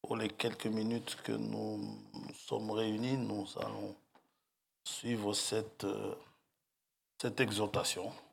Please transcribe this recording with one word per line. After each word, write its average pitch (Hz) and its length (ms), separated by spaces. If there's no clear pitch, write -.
Pour - 160
les 110 140
quelques - 360
minutes 110 560
que - 80
nous 107 480
nous 101 220
sommes 107 380
réunis, 110 440
nous 104 300
allons 104 360
suivre 107 500
cette, 107 520
euh, 101 320
cette 117 180
exhortation. 104 760